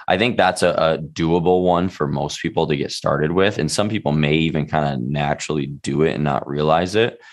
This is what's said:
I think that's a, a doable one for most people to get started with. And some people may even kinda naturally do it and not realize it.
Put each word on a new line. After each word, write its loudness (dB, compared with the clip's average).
I 2
think 0
that's 2
a, 4
a 2
doable 0
one 2
for -4
most -4
people -2
to 0
get -4
started 0
with. 2
And -2
some -2
people -2
may 2
even 0
kinda -2
naturally -4
do -4
it 2
and -2
not -2
realize 0
it. 0